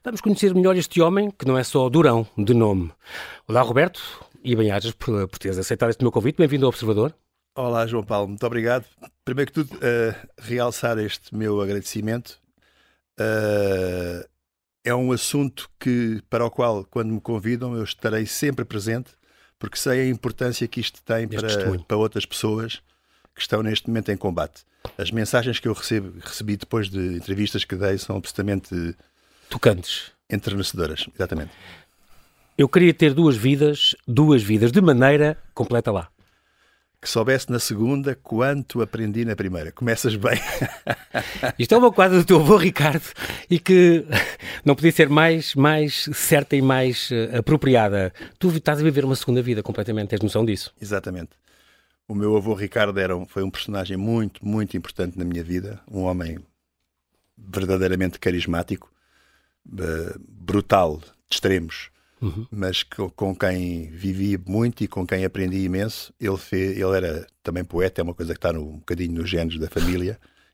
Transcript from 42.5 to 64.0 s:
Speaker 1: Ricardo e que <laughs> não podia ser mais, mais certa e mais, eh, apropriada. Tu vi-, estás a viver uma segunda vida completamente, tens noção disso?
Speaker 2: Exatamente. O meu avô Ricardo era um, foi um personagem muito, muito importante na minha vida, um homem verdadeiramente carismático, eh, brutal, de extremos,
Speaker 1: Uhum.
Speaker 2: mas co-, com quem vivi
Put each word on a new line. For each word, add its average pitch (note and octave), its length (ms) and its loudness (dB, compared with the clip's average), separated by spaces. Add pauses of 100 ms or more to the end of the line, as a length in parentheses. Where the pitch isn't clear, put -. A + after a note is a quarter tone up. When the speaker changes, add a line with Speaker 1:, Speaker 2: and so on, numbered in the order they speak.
Speaker 1:
Ricardo D#3+ 480 2 (460)
e F3 100 2
que F3+ 460 6 (300)
<laughs> - 280 -14
não C#3+ 120 4
podia D#3+ 160 4
ser D3+ 180 6
mais, D#3+ 460 4
mais D3+ 580 2
certa C#3+ 420 2
e C#3 60 4
mais, C3 500 2
eh, A#2 260 -2
apropriada. A2 760 4 (240)
Tu F#3 120 2
vi-, D#3+ 100 0
estás D3 200 0
a D3+ 40 0
viver C#3+ 200 2
uma C3 120 0
segunda B2 260 0
vida A#2 220 -2
completamente, G#2+ 460 -4
tens G#2 120 -2
noção A2 240 0
disso? G#2 340 -4
Speaker 2:
Exatamente. F#2+ 520 -8 (760)
O A2 60 -10
meu G#2 240 2
avô G#2 160 0
Ricardo G2+ 460 -2
era F2+ 180 -2
um, F2 80 -8
foi - 180 -6
um G2 60 -4
personagem F#2+ 480 -8
muito, A2 480 -4
muito G#2 320 -4
importante F2+ 400 -8
na F2 80 -6
minha F2 180 -6
vida, F#2 460 -8
um F#2+ 140 -6
homem F2 340 -4 (1000)
verdadeiramente F#2 840 -2
carismático, F2 720 -4 (840)
eh, E2 420 -6
brutal, F2+ 800 0
de - 360 -10
extremos, F2+ 560 -2 (300)
Speaker 1:
Uhum. G#2+ 280 -6
Speaker 2:
mas F#2+ 340 -4
co-, F#2+ 260 -8
com G2 260 -4
quem F2+ 540 -4
vivi F#2+ 580 -2